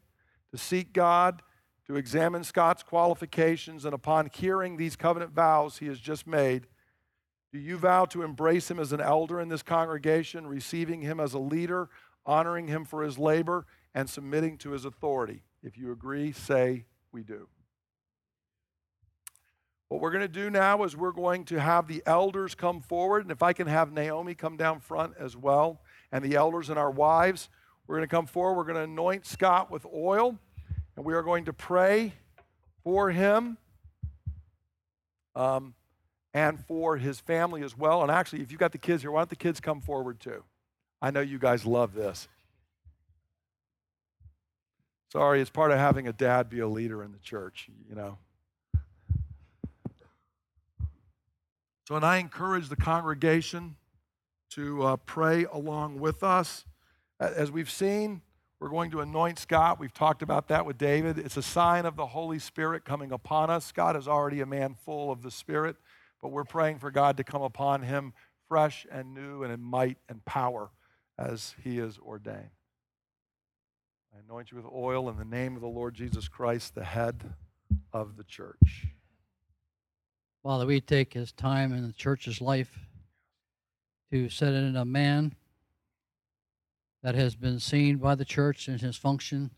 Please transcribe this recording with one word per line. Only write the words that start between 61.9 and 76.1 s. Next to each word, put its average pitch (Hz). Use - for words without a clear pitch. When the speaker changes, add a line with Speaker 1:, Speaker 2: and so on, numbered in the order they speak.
Speaker 1:
the 151
Holy 160
Spirit 160
coming 139
upon 156
us. 165
Scott 170
is 135
already 147
a 135
man 135
full 147
of 120
the 127
Spirit, 156
but 139
we're 143
praying 156
for 135
God 143
to 135
come 143
upon 139
him 135
fresh 151
and 131
new 139
and 120
in 120
might 127
and 113
power 123
as 120
he 123
is 110
ordained. 104
I 104
anoint 113
you 123
with 117
oil 127
in 107
the 107
name 123
of 117
the 120
Lord 120
Jesus 120